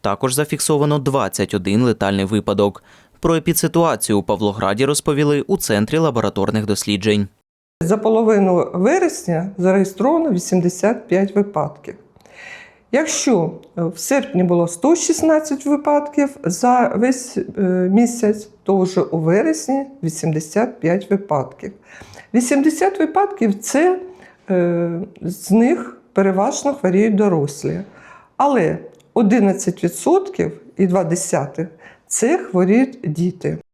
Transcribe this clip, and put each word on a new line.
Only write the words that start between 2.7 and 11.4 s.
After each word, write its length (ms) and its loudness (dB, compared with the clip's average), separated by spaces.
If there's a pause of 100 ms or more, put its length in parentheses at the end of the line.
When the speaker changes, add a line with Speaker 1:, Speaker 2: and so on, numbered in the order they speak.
Speaker 1:
Про 160 2
епідситуацію 840 0
у 40 0
Павлограді 640 0
розповіли 560 0
у 160 -2
Центрі 420 0
лабораторних 680 0
досліджень. 640 0 (540)
Speaker 2:
За 140 0
половину 800 2
вересня 840 0
зареєстровано 720 2
вісімдесят 760 0
п'ять 280 0
випадків. 580 -4 (1000)